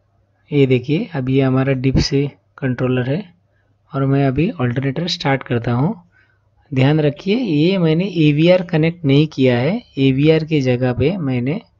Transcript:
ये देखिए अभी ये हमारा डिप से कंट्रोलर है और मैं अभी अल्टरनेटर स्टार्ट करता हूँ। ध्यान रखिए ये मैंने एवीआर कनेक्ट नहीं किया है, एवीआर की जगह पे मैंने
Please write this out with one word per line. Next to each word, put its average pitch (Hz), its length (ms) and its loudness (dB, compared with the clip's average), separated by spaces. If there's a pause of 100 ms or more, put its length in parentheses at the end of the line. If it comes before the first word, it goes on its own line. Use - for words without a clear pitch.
(520)
ये 143 160 4
देखिए 143 480 0
अभी 131 200 -2
ये 139 60 4
हमारा 135 340 0
डिप 131 240 -2
से 139 300 -2 (280)
कंट्रोलर 127 520 -2
है 165 140 -4 (680)
और 139 140 -2
मैं 139 220 2
अभी 143 240 0
अल्टरनेटर 131 560 -4
स्टार्ट 135 360 -4
करता 120 300 -4
हूँ। 151 220 -2 (760)
ध्यान 139 280 2
रखिए 151 360 -2
ये 185 420 0
मैंने 165 280 2 (140)
एवीआर 160 440 4
कनेक्ट 165 420 -2
नहीं 143 220 4
किया 127 300 2
है, 165 240 -2 (160)
एवीआर 139 460 2
की 156 180 0
जगह 127 320 0
पे 131 240 0
मैंने 135 420 -4 (200)